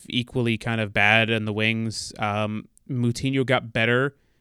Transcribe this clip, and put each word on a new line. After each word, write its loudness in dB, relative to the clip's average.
equally 0
kind -2
of -4
bad 4
in 0
the -4
wings. -2
Um, -4
Moutinho -2
got 0
better 2